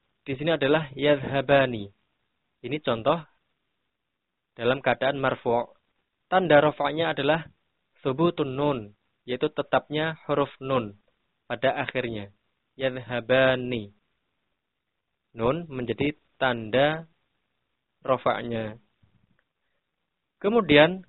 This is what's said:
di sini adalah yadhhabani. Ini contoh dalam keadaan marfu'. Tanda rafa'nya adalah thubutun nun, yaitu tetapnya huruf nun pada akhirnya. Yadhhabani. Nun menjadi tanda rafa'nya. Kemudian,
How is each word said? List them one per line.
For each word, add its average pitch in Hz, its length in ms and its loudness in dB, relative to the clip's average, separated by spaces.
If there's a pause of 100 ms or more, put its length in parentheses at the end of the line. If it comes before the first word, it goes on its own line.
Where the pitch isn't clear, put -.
(240)
di 143 160 -8
sini 156 160 0
adalah 147 400 2
yadhhabani. 135 960 2 (720)
Ini 127 160 -6
contoh 131 400 -2 (1400)
dalam 123 240 -2
keadaan 131 400 0
marfu'. 120 560 -2 (560)
Tanda 165 300 6
rafa'nya 151 500 0
adalah 147 300 0 (640)
thubutun 147 480 -2
nun, 139 260 -2 (460)
yaitu 123 240 -4
tetapnya 151 680 -2 (120)
huruf 143 200 0 (120)
nun 120 360 -4 (520)
pada 123 240 0
akhirnya. 117 560 -6 (480)
Yadhhabani. 123 1200 0 (1400)
Nun 131 360 -2
menjadi 127 440 -4 (240)
tanda 131 720 0 (960)
rafa'nya. 117 720 -2 (1600)
Kemudian, 185 720 4